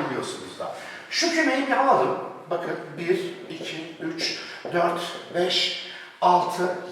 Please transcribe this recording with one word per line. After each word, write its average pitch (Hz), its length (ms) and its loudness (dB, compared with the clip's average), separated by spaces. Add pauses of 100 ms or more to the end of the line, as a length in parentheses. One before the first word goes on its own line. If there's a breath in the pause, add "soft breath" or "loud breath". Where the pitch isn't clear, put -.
biliyorsunuz - 540 -6
da. - 160 -6 (360 loud breath)
Şu 339 200 2
kümeyi 277 360 4
bir 269 60 2
alalım. 262 460 6 (320)
Bakın 160 260 -2 (220)
bir, 175 220 4 (300)
iki, 160 500 -8
üç, - 380 -4 (340 loud breath)
dört, 170 300 2 (320)
beş, - 520 0 (340 loud breath)
altı, 180 580 4 (140)